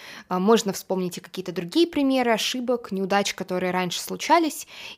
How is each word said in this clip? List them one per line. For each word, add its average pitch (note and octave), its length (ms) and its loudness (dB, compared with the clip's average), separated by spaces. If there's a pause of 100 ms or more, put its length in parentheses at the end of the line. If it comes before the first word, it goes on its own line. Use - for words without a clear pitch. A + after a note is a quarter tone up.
(300)
А, F3+ 100 0
можно G3+ 340 6
вспомнить F#3 460 -4
и - 20 -14
какие-то - 300 -8
другие F#3+ 340 0
примеры C4+ 460 2
ошибок, A#3+ 600 -2
неудач, G3 440 0
которые F3+ 360 -2
раньше F3+ 280 -2
случались, D4+ 680 2 (300)